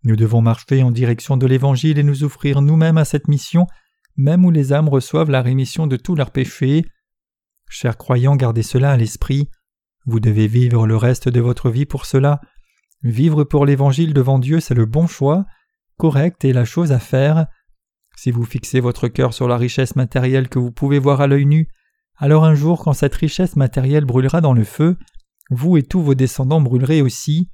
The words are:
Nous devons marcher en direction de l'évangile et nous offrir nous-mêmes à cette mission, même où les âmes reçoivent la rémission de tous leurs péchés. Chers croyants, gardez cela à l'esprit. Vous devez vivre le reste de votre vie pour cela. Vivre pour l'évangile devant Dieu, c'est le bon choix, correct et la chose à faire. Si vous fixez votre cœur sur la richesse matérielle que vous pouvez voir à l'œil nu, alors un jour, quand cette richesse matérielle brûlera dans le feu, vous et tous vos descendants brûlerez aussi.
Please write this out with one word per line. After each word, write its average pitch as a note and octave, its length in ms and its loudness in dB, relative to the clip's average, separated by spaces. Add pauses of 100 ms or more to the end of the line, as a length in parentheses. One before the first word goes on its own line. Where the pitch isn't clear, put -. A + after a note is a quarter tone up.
Nous A2+ 120 2
devons A2+ 260 2
marcher A2+ 420 0
en B2 80 2
direction A#2+ 460 -2
de C3 100 2
l'évangile C3+ 500 0
et D3 60 0
nous C#3+ 200 0
offrir C#3 380 -2
nous-mêmes D#3+ 360 2
à D#3 80 2
cette - 220 -4
mission, D#3 380 0 (500)
même D#3+ 300 2
où F3 60 4
les C#3+ 220 0
âmes D3+ 160 0
reçoivent D3 420 -2
la C3 100 0
rémission C3 460 -2
de C3 100 -2
tous - 180 -4
leurs C#3+ 160 -4
péchés. C#3 540 -2 (840)
Chers - 280 -6
croyants, C3 380 0
gardez A#2 280 0
cela C3+ 280 0
à C3 60 2
l'esprit. C3+ 520 -2 (560)
Vous A2+ 140 0
devez G#2+ 280 2
vivre A#2+ 400 2
le A2 80 2
reste A#2+ 320 0
de A#2+ 140 0
votre B2 280 -2
vie C3 160 -2
pour - 200 -10
cela. C#3+ 340 0 (640)
Vivre D3 400 2
pour C#3+ 220 0
l'évangile C#3 480 2
devant C3+ 260 2
Dieu, C#3+ 200 0
c'est - 140 -4
le A#2 120 2
bon C#3 200 0
choix, D#3+ 400 -2 (520)
correct D#3+ 480 0
et C3+ 80 2
la B2 120 0
chose E3 260 -2
à B2 80 2
faire. D3+ 480 0 (680)
Si - 160 -4
vous A#2+ 140 -2
fixez B2+ 340 -4
votre A#2+ 300 -2
cœur B2 240 -2
sur B2+ 140 -4
la A#2+ 100 0
richesse B2 380 -2
matérielle C3 540 -2
que - 80 -4
vous B2 140 -2
pouvez C#3 260 -2
voir C#3 240 2
à C#3+ 60 2
l'œil C#3 180 2
nu, D#3 220 2 (480)
alors D#3 300 2
un D#3 100 6
jour, D#3 280 0
quand D3+ 100 0
cette C#3+ 200 -2
richesse - 420 -2
matérielle C3+ 500 0
brûlera C3 360 0
dans C#3+ 120 2
le A#2 100 2
feu, E3 340 0 (540)
vous D#3 260 2
et C#3 60 2
tous F#3 180 -2
vos C#3 140 2
descendants C3 460 0
brûlerez C3 420 2
aussi. D3+ 500 -2